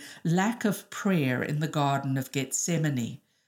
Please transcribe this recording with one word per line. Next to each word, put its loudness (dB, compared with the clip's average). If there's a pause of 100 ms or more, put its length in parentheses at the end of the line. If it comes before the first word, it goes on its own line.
(220)
lack 2
of 0
prayer 2
in -2
the 0 (160)
Garden 0
of -4
Gethsemane. -2 (280)